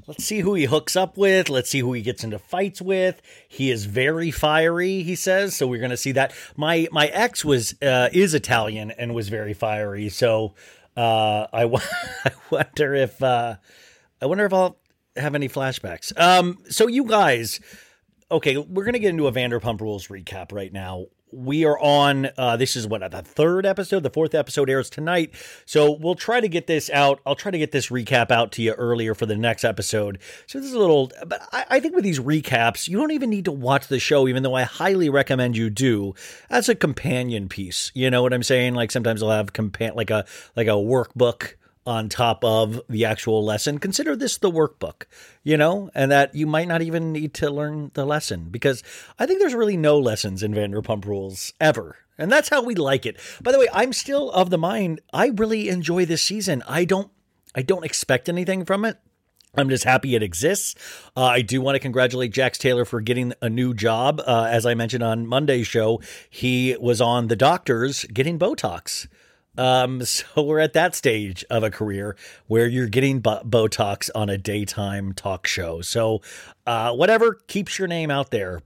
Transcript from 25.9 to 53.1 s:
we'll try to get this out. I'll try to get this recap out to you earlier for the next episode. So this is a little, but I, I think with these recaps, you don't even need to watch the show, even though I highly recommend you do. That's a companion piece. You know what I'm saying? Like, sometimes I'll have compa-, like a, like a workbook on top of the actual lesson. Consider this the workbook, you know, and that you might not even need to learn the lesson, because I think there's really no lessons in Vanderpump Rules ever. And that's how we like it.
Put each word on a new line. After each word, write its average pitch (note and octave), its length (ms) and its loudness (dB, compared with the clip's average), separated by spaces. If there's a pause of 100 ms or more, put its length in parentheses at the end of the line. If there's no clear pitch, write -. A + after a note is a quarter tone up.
we'll D#3 240 -2
try A#3 240 0
to A3 80 0
get E3+ 200 -4
this D#3 220 -2
out. C#3+ 360 2
I'll C#3 100 -2
try - 160 -8
to F3+ 60 -4
get D3+ 160 -2
this C3 160 -2
recap A#2+ 420 0
out A#2 220 2
to - 80 -6
you A2 100 4
earlier A#2 420 2
for A2+ 120 -2
the G#2 100 -2
next A2+ 300 0
episode. G#2 540 -2 (260)
So - 120 -12
this C4+ 120 -10
is B3+ 40 -10
a A#3+ 60 -2
little, D3+ 320 6 (160)
but G3 140 -8 (100)
I, - 180 -4
I C4 120 4
think D#4+ 140 -2
with C4+ 100 2
these D#3+ 160 0
recaps, B2 680 0
you F3 100 -2
don't D4+ 140 0
even C4+ 180 -2
need G3+ 140 -2
to F3 80 -2
watch C#3 380 0
the C3+ 100 0
show, C#3 300 4
even B2+ 120 0
though C3 140 0
I B2+ 80 2
highly F3 460 0
recommend B2+ 480 2
you A2+ 120 0
do. G#2 460 0 (340)
That's B3 200 2
a A3+ 60 6
companion B2 760 -2
piece. - 440 -8
You B2+ 160 2
know B2 120 4
what B2 120 4
I'm B2 100 0
saying? B2 320 2
Like, A#2 160 -2
sometimes A2+ 300 0
I'll A2 100 2
have G#2+ 200 0
compa-, A2 460 -4
like A2 120 -2
a, G#2+ 160 0 (300)
like A#2 120 2
a A2+ 40 2
workbook A#2 840 0 (300)
on A2+ 240 -4
top A#2 340 0
of A2+ 460 2
the A2+ 160 0
actual A2 400 0
lesson. G#2+ 340 -2
Consider A#3+ 340 -4
this A#3+ 240 -4
the F#3+ 140 0
workbook, D3+ 520 -2 (380)
you D3+ 140 0
know, F3 400 2
and C3+ 160 2
that C#3+ 240 4
you D3+ 100 -2
might D#3 220 0
not E3 140 0
even E3 320 -2
need D#3 220 -4
to D3 140 0
learn D3 440 -6
the C#3 120 -4
lesson, A2 440 -4
because A#2 340 0 (340)
I B3 80 0
think F#4+ 140 0
there's F4 140 4
really G#3+ 240 0
no D3+ 200 6
lessons G#2 460 0
in G#2+ 100 -2
Vanderpump G#2 520 -2
Rules F#2+ 560 -8
ever. A#2 340 0 (220)
And E3 120 -4
that's D4 200 4
how C#4+ 120 2
we A#3 140 -4
like C#3 300 0
it. A2 120 -8 (240)